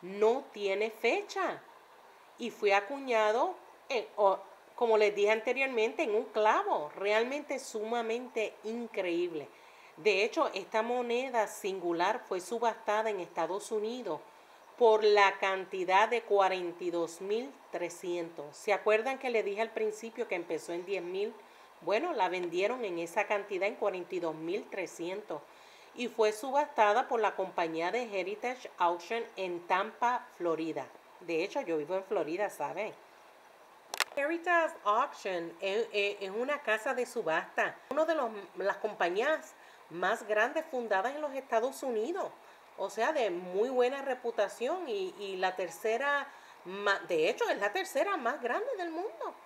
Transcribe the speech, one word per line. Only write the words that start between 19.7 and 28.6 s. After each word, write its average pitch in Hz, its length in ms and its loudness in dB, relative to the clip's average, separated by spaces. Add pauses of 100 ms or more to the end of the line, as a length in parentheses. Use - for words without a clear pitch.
principio 220 560 -4
que 190 80 -4
empezó 170 380 -6
en 175 120 -6
diez 185 180 -4
mil? 190 280 -4 (500)
Bueno, 220 320 0
la 202 140 2
vendieron 185 580 0
en 175 120 -4
esa 170 300 -2
cantidad, 202 400 0
en 247 80 -2
cuarenta 185 400 -2
y 180 40 0
dos 165 160 -2
mil 165 320 -6
trescientos, 180 760 -8 (540)
y 240 120 -4
fue 214 240 2
subastada 262 760 4
por 247 120 0
la 202 160 2
compañía 170 560 -2
de 220 280 -2
Heritage 214 480 -6 (120)